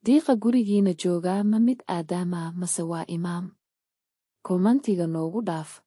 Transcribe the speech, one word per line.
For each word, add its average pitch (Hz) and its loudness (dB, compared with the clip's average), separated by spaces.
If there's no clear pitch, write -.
Diiqa 277 4
gurigiina 202 2
joogaa 180 0
ma 214 2
mid 247 4
aadaama 175 -4
mase 175 -6
waa 165 -6
imaam? 175 -6
Kommentiga 185 2
noogu 165 -4
dhaaf. 165 -8